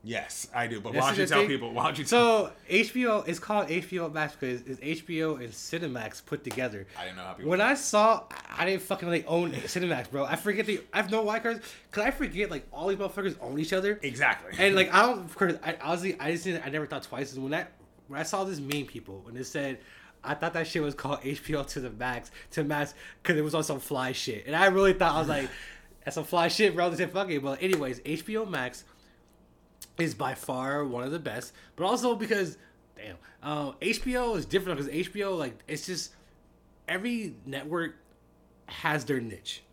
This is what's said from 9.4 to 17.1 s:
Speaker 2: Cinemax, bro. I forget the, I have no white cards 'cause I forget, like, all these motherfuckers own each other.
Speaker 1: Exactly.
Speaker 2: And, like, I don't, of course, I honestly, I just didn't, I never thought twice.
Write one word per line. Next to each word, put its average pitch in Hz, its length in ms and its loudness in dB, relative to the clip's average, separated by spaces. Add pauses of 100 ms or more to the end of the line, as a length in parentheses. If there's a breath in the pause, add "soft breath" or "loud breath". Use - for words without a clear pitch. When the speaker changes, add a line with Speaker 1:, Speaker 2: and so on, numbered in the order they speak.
Speaker 2:
Cinemax, 147 580 -2
bro. 139 160 0
I 156 100 0
forget 208 300 0
the, 202 140 0 (120)
I 185 60 2
have 190 120 0
no 220 120 2
white 220 200 0
cards 233 180 -2 (300 loud breath)
'cause 208 140 0
I 269 60 4
forget, 208 400 -2
like, 143 200 -6
all 175 180 -2
these 196 100 0
motherfuckers 196 420 -2
own 131 180 -4
each 165 140 0
other. 202 300 2
Speaker 1:
Exactly. 123 560 2
Speaker 2:
And, 196 180 8
like, 185 160 6
I 196 140 10
don't, 233 140 2
of 165 160 -12
course, 175 180 4 (100)
I 170 180 -2
honestly, 175 380 -2
I 151 120 0
just 170 120 -2
didn't, 175 220 -2
I - 40 -4
never 151 160 -2
thought 143 180 -6
twice. 123 280 -6